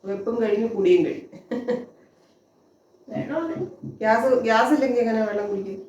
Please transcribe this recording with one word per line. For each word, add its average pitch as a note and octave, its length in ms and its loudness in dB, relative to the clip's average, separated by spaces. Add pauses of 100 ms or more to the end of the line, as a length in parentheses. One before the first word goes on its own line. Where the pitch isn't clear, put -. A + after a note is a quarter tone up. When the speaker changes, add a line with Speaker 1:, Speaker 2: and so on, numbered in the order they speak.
Speaker 1:
വെപ്പും G3 380 -6
കഴിഞ്ഞു, A3 320 0
കുടിയും F3+ 320 6
കഴിഞ്ഞു. - 320 -10 (1700)
Speaker 2:
വെള്ളം - 320 -6
ഉണ്ട്. D#4+ 160 -6 (460)
Speaker 1:
ഗ്യാസ്, A#3 260 2 (180)
ഗ്യാസ് A3+ 300 4
ഇല്ലെങ്കിൽ B3 280 2
എങ്ങനെ A3 240 0
വെള്ളം G3+ 220 -4
കുടിക്കും? F#3+ 280 -6 (100)